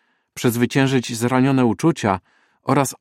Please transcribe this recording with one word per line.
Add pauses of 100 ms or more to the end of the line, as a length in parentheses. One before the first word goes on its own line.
(340)
przezwyciężyć
zranione
uczucia (440)
oraz